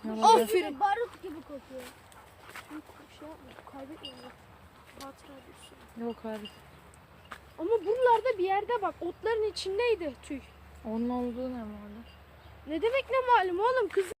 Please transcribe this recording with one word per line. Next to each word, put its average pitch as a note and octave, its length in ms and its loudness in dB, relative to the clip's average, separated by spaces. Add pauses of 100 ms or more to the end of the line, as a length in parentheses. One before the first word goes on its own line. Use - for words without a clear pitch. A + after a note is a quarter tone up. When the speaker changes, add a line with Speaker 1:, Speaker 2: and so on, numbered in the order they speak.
Speaker 1:
Ne A3 80 -4
oldu? G#4 300 8
Speaker 2:
Aferin. F4+ 380 0
Speaker 3:
Barut G#4 420 0
gibi E4 180 -12
kokuyor. C4 420 -14 (920)
Speaker 2:
Yok, D#4 80 -12 (280)
bir - 80 -20
şey D4+ 100 -16
yapma. C4+ 440 -18
Kaybetme. C#4 360 -14 (920)
Hatıra C#4 340 -16 (100)
dursun. - 600 -16
Speaker 1:
Yok A#3 180 -6
abi. G#3+ 260 -8 (1080)
Speaker 2:
Ama E4+ 120 -4
buralarda A4+ 680 4
bir F4+ 60 2
yerde G4+ 380 0
bak, E4+ 180 -2
otların G#4+ 520 -2
içindeydi F#4+ 680 0
tüy. C#4 180 -8 (440)
Speaker 1:
Onun A3+ 260 -2
olduğu B3 400 -2
ne B3+ 80 -8
malum? G#3 460 -12 (600)
Speaker 2:
Ne D4+ 160 -2
demek B4+ 280 2
ne C5 60 2 (200)
malum F#4 240 2
oğlum, A#4+ 280 2
kız. F#4+ 160 0 (160)